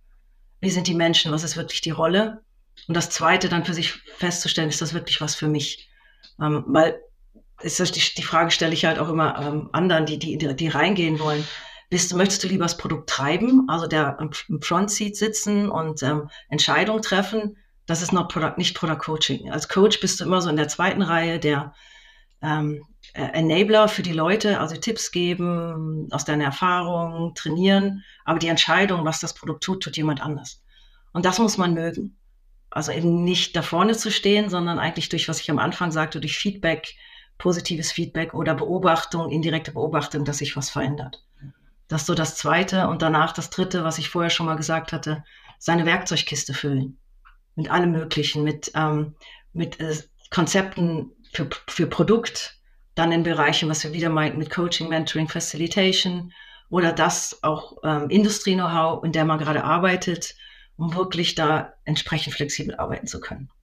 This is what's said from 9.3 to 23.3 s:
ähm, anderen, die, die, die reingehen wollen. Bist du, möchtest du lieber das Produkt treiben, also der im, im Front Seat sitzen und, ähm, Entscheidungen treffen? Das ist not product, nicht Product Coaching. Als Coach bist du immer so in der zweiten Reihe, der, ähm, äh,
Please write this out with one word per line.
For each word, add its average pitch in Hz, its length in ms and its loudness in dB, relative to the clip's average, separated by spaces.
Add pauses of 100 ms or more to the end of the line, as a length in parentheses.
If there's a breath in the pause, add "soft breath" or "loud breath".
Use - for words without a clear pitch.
ähm, 147 320 -4
anderen, 160 360 4
die, 151 100 -4
die, 156 200 -4
die 151 300 -2
reingehen 156 520 2
wollen. 151 280 0 (440 loud breath)
Bist 180 200 0
du, 180 60 -2
möchtest 190 260 4
du 190 40 0
lieber 180 160 0
das 170 140 -2
Produkt - 320 -4
treiben, 214 580 4
also 165 180 0
der 156 340 0
im, 151 120 -4 (160)
im 151 140 -4
Front 190 280 2
Seat 208 260 -4
sitzen 208 540 0
und, 156 320 -4
ähm, 147 280 0 (200 loud breath)
Entscheidungen 190 540 2
treffen? 208 540 0 (280 soft breath)
Das 165 160 0
ist 175 120 -4
not 175 160 2
product, 156 280 -2
nicht 175 180 0
Product 160 240 -2
Coaching. - 520 -2
Als 151 160 -4
Coach 208 320 8
bist - 200 -2
du 175 40 -4
immer 180 180 4
so 175 80 0
in 151 60 2
der 151 140 2
zweiten 185 320 2
Reihe, 165 380 2
der, 147 340 0 (680 loud breath)
ähm, 151 420 -2 (300)
äh, 139 100 -8 (100)